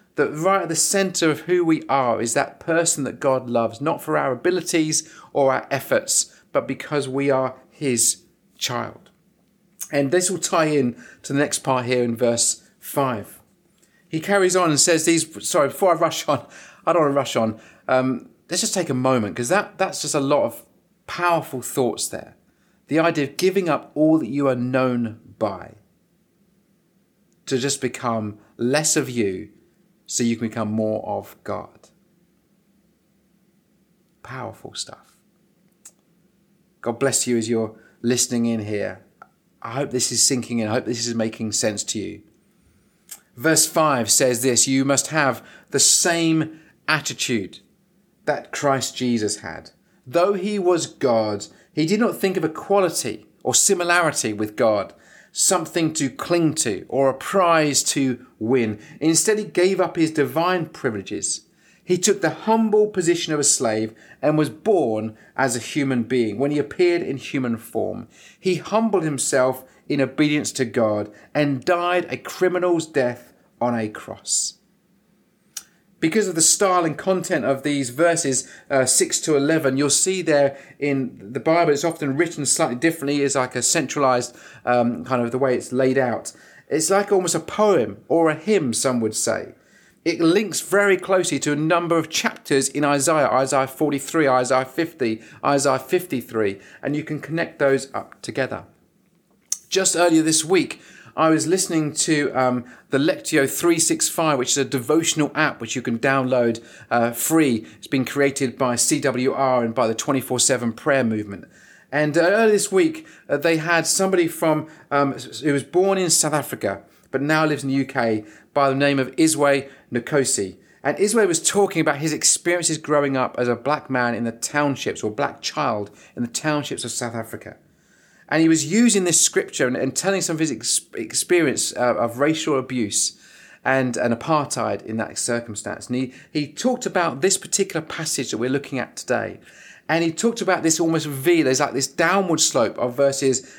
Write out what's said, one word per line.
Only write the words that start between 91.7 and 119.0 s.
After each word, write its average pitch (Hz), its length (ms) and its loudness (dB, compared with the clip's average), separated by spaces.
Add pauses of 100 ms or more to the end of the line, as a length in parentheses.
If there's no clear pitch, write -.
of 160 140 0
chapters - 580 0
in 151 160 -2
Isaiah, 143 440 2
Isaiah 135 380 2
forty-three, 143 640 -2
Isaiah 127 380 2
fifty, 127 560 -4 (200)
Isaiah 139 360 2
fifty-three, 117 800 -2 (220)
and 147 120 -2
you 156 100 -4
can 151 160 -8
connect - 380 -6
those 135 360 2
up - 260 -10
together. 117 440 -6 (1080)
Just 190 260 0
earlier 165 260 4
this 156 220 0
week, 165 360 0 (360)
I 160 140 4
was 156 160 2
listening 160 480 0
to, 147 400 0
um, 123 320 2 (240)
the 135 80 2
Lectio 156 520 0
three 170 280 2
six - 300 0
five, 156 300 0
which 123 120 -2
is - 80 0
a 135 60 0
devotional 147 720 0
app 143 260 0
which 113 140 -8
you 127 80 -4
can 117 160 -2
download, 127 640 2 (280)
uh, 117 220 2
free. 139 540 2 (120)
It's - 80 -18
been 131 180 0
created 139 520 0
by 123 200 0
C 143 240 0
W 131 320 0
R 127 320 2
and 113 100 -4
by 120 140 2
the 113 60 -2
twenty-four 131 440 -2
seven 123 340 0
prayer 135 300 0
movement. 104 440 -4 (440)
And, 147 280 0
uh, - 20 6
earlier 214 320 4
this 202 180 0
week, 165 360 2 (220)
uh, 143 100 0
they 165 180 2
had 160 300 0
somebody 185 420 2
from, 156 400 0 (220)
um, 143 240 2
s-, 120 260 -14
who 143 140 0
was 135 100 -2
born 190 340 2
in 180 120 -2
South 151 240 0
Africa, 110 480 -4 (280)
but 131 120 -2
now 156 240 2
lives 143 180 -2
in 135 60 -4
the 135 60 0
U 135 100 0
K, 113 380 -2 (280)
by 139 160 2
the 135 60 2
name 139 240 2
of 127 180 -4